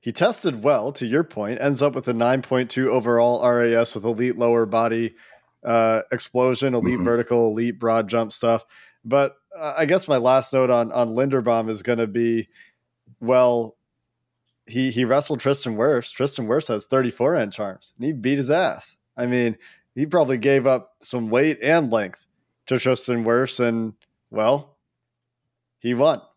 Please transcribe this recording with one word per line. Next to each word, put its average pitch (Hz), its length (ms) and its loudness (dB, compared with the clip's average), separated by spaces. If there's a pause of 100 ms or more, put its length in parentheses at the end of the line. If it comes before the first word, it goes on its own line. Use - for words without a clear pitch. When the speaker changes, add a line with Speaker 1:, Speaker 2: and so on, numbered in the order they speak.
Speaker 1:
He 117 100 -6
tested 170 500 -2
well, 131 300 0
to 131 160 -8
your 143 160 0
point, 110 380 -6
ends 139 200 0
up 143 140 0
with 131 140 -6
a 120 40 -2
nine 120 280 2
point 127 280 -2
two 131 220 -2
overall 120 500 2
R 120 240 2
A 117 140 2
S 117 160 -2
with 104 80 -10
elite 117 340 -2
lower 117 280 2
body, 113 500 -2 (480)
uh, 113 380 2 (100)
explosion, 127 640 -2
elite 120 200 0
Speaker 2:
Mm-hmm. 92 100 -2
Speaker 1:
vertical, 117 420 2
elite 110 320 -4
broad 113 300 0
jump 113 240 -2
stuff. 117 320 0 (400)
But, 135 320 0 (200)
uh, 151 200 -8
I 156 80 2
guess 180 240 0
my 139 80 4
last 127 340 2
note 131 180 2
on, 117 220 2
on 117 240 -2
Linderbaum 120 540 0
is 107 120 -6
gonna 117 240 -2
be, 113 440 -2 (720)
well, 120 560 2 (880)
he, 131 260 -2
he 120 140 0
wrestled 139 340 0
Tristan 131 380 -2
Wirfs. 123 340 0
Tristan 127 360 -4
Wirfs 135 200 -2
has 107 180 -4
thirty-four 131 500 0
inch 110 260 -4
arms, 95 340 -10
and 120 100 -10
he 156 60 -2
beat 135 260 -2
his 135 140 -2
ass. 160 460 -2 (180)
I 123 100 -4
mean, 123 320 0 (380)
he 139 100 -2
probably 147 320 2
gave 135 300 2
up 127 320 0
some 117 300 -6
weight 139 320 2
and 147 300 2
length 104 340 -4 (400)
to 131 120 0
Tristan 120 460 0
Wirfs, 123 380 0
and, 113 320 -2 (380)
well, 120 440 -2 (1040)
he 120 140 -2
won. 147 280 2 (160)